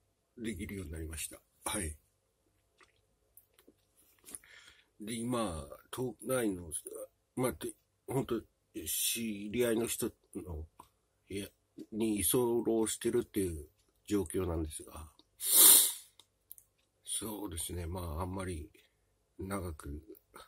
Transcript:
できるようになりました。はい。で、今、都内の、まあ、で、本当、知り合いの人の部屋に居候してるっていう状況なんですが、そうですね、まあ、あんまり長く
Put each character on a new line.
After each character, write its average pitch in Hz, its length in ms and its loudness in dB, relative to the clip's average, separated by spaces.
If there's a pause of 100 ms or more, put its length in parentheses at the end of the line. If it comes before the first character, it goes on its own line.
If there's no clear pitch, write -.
(380)
で 113 180 -4
き 95 100 -8
る 98 100 -8
よ 95 80 -6
う - 20 -12
に 80 60 -10
な 80 60 -8
り 80 80 -8
ま 78 120 -10
し - 100 -6
た。 - 100 -16 (280)
は 104 160 -4
い。 78 120 -6 (3000)
で、 107 100 -8
今、 113 560 -2 (220)
都 123 320 -4
内 120 280 2
の、 85 220 -6 (640)
ま 127 120 2
あ、 104 40 0
で、 - 220 -8 (320)
本 120 180 0
当、 117 160 -2 (460)
知 107 680 -2
り 120 140 4
合 117 60 4
い 110 40 4
の 113 100 2
人 113 240 -2 (240)
の 80 320 -8 (640)
部 95 60 -8
屋 101 120 -6 (460)
に 107 280 0
居 - 40 0
候 117 640 2
し - 100 -4
て 117 140 0
る 117 160 2
っ - 0 -
て - 140 -2
い 92 140 2
う 76 140 -10 (380)
状 101 160 2
況 90 240 -2
な 85 100 0
ん 85 60 0
で 76 80 -4
す - 140 -12
が、 78 220 -14 (2000)
そ 104 440 -6
う - 20 -8
で 85 80 -8
す 87 160 -6
ね、 87 100 -4
ま 87 160 -4
あ、 82 220 -2
あ - 20 -2
ん 90 100 -4
ま 95 120 -4
り 80 240 -6 (680)
長 95 360 -4
く 73 280 -10 (460)